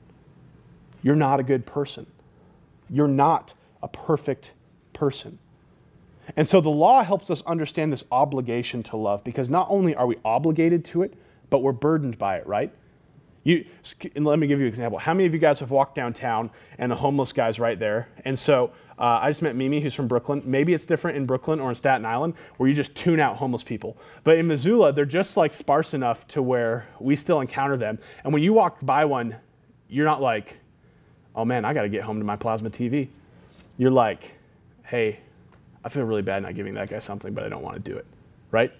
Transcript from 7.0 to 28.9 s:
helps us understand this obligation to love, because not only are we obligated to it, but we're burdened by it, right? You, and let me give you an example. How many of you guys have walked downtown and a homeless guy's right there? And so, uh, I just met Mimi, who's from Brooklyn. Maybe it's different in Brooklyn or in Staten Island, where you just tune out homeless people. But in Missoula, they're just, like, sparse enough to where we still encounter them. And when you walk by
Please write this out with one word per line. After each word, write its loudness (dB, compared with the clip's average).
helps -2
us -4
understand -4
this -6
obligation -2
to -10
love, -2
because -4
not 2
only 2
are 0
we 0
obligated 2
to -2
it, -4
but 2
we're 2
burdened 0
by -2
it, -8
right? -2
You, 2
and -2
let 4
me 2
give 2
you 0
an 0
example. -6
How -2
many 4
of 2
you -2
guys 4
have -8
walked 2
downtown -4
and -2
a 0
homeless -2
guy's 0
right -2
there? -2
And -4
so, 2
uh, 2
I 0
just -4
met -2
Mimi, -2
who's -4
from -4
Brooklyn. -2
Maybe 2
it's -2
different -2
in -2
Brooklyn -2
or -2
in -2
Staten 0
Island, -2
where 2
you 2
just -4
tune 2
out 2
homeless -4
people. -10
But 8
in 2
Missoula, 4
they're 2
just, -2
like, 2
sparse 0
enough -2
to -4
where 0
we 0
still 0
encounter -2
them. -4
And 0
when 2
you 4
walk 4
by 2